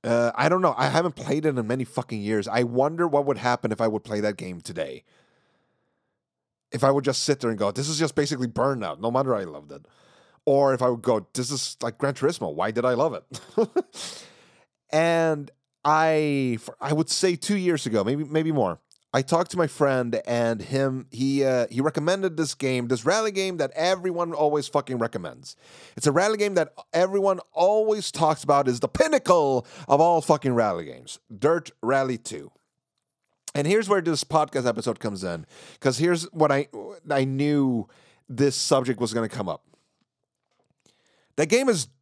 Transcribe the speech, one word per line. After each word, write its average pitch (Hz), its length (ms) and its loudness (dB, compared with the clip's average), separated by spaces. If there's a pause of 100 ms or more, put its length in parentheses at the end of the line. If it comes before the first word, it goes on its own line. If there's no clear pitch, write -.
Uh, 117 300 2
I 139 160 2
don't 185 100 2
know. 156 160 2
I 135 120 2
haven't 160 280 0
played 151 300 -2
it 143 100 0
in 113 100 -2
many 127 180 -2
fucking 120 360 -6
years. 104 260 0
I 113 160 0
wonder 143 460 0
what 143 160 2
would 139 140 0
happen 120 340 0
if 107 80 -4
I 113 80 2
would 107 160 -4
play 107 160 -4
that 104 160 -2
game 90 240 -12
today. 76 420 -10 (1700)
If 127 120 -2
I 135 60 6
would 139 140 2
just 131 180 -2
sit 139 180 0
there 120 80 0
and 110 100 -2
go, 101 120 0
"This 135 180 -6
is 156 100 -4
just 151 160 -2
basically 139 320 -2
Burnout. 117 540 -2
No 110 80 -2
wonder 131 260 0
I 101 100 -4
loved 73 280 -14
it." 71 140 -20 (580)
Or 139 300 4
if 123 80 -2
I 127 80 4
would 117 100 -2
go, 107 320 0
"This 127 180 -4
is - 300 -8
like 117 160 -6
Gran 143 160 -2
Turismo. 131 420 -2
Why 92 160 0
did 117 140 -2
I 127 80 2
love 131 220 0
it?" 85 100 -12 (320)
<laughs> - 680 -4 (680)
And 160 580 0 (340)
I, 151 760 2
for, - 200 -14
I 143 120 -2
would 156 160 0
say 185 260 0
two 202 220 -2
years 175 300 0
ago, 110 180 0
maybe, 143 200 -2
maybe 156 280 -2
more, 98 280 0 (320)
I 135 100 2
talked 165 300 0
to 180 40 -6
my 170 100 2
friend 127 600 0
and 117 340 0
him, 135 500 -2
he, 135 340 0
uh, 127 260 2
he 120 100 -4
recommended 165 560 0
this 151 180 -2
game, 127 340 -2
this 117 160 -2
rally 214 260 0
game 190 280 -4
that 135 160 -2
everyone 175 580 -2
always 147 340 0
fucking 135 320 -2
recommends. 85 580 -6 (400)
It's - 100 -2
a 147 60 2
rally 202 240 2
game 208 180 -2
that 165 180 0 (200)
everyone 190 460 2 (140)
always 214 580 2
talks 156 320 0
about 143 240 4
is 120 140 0
the - 80 -2
pinnacle 175 760 2 (200)
of 143 140 4
all 170 200 6
fucking 139 340 2
rally 98 300 0
games, 64 340 -16 (180)
Dirt 156 340 0 (120)
Rally 131 360 0
two. - 320 -14 (1040)
And 147 140 0
here's 202 200 2
where 196 120 4
this 160 240 -2
podcast 151 420 2
episode 113 320 -2
comes 101 240 -6
in, 85 240 -6 (320)
'cause 127 200 0
here's 165 340 2
what 156 180 4
I, 143 160 0 (440)
I 135 140 2
knew 135 640 0 (420)
this 135 280 0
subject 127 440 0
was 110 140 -2
gonna 113 140 -2
come 101 200 -6
up. 78 160 -8 (1700)
That 156 120 2
game 254 200 4
is 170 200 0 (140)